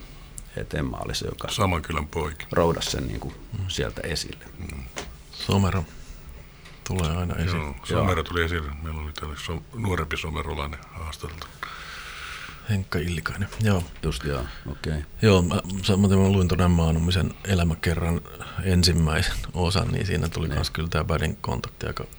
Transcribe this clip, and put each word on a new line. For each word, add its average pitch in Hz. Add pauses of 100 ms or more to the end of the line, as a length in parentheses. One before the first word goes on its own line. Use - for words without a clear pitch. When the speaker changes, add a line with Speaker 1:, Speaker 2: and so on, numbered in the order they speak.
(560)
Speaker 1:
Et 53
Emma 69
oli 53
se, -
joka -
Speaker 2:
Saman 90
kylän 76
poikia. 78
Speaker 1:
roudasi 85
sen, 67
niinku, 57 (260)
Speaker 3:
Mm. 95
Speaker 1:
sieltä 58
esille. - (140)
Speaker 2:
Mm. 71 (500)
Speaker 3:
Somero 95 (1040)
tulee 87
aina 87
esiin. 87
Speaker 2:
Joo, 71 (100)
Somero 85
Speaker 1:
Joo. 80
Speaker 2:
tuli 87
esille. 82 (120)
Meillä 78
oli 76
täällä 76 (100)
so-, 80 (120)
nuorempi 87
somerolainen 73 (120)
haastateltu. 78 (1200)
Speaker 3:
Henkka 95
Illikainen, 85 (120)
joo. 101 (200)
Speaker 1:
Just, -
joo, 69 (220)
okei. 78 (180)
Speaker 3:
Joo, 98
mä, 87 (220)
samaten 98
mä 95
luin 95
ton 87
Emma 87
Anumisen 82 (100)
elämäkerran 85 (420)
ensimmäisen 85 (200)
osan, 87
niin 87
siinä 85
tuli 82
Speaker 1:
Niin. 71
Speaker 3:
kans 80
kyllä 82
tää 80
Badin 78
kontakti -
aika, - (140)